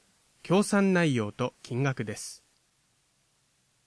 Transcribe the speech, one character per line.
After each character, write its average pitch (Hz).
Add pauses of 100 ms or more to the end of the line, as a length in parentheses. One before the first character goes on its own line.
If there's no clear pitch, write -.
(420)
協 196
賛 196
内 170
容 107
と 123
金 127
額 127
で 104
す。 - (1400)